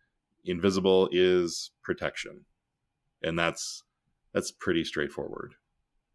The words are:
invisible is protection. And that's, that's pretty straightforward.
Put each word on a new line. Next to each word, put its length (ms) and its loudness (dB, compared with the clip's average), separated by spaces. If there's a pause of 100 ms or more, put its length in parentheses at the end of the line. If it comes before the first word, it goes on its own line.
(440)
invisible 680 4
is 580 2 (140)
protection. 640 -6 (760)
And 160 -2
that's, 440 -2 (520)
that's 160 -2
pretty 340 -2
straightforward. 680 -8 (600)